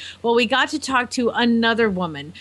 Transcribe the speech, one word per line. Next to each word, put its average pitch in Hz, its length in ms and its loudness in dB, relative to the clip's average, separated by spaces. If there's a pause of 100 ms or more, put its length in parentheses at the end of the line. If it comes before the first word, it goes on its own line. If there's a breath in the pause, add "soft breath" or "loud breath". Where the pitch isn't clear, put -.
(220 loud breath)
Well, 233 140 2
we 247 100 4
got 269 240 0
to 302 100 -4
talk 254 320 -2
to 240 180 0
another 233 600 2
woman 165 520 -6